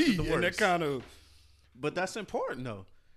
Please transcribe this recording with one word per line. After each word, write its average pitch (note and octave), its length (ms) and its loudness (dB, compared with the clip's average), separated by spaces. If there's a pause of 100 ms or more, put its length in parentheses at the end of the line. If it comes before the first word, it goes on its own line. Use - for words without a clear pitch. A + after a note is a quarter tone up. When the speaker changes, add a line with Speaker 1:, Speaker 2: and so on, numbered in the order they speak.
Speaker 1:
expected F#3 240 4
the D#3 80 2
Speaker 2:
and C#3+ 100 2
that F3+ 40 2
Speaker 1:
worst. F3+ 100 -2
Speaker 2:
kinda E3 440 2 (720)
Speaker 1:
But - 220 -4
that's F#3 200 -4
important, A3 480 -4
though. G2+ 220 -8 (300)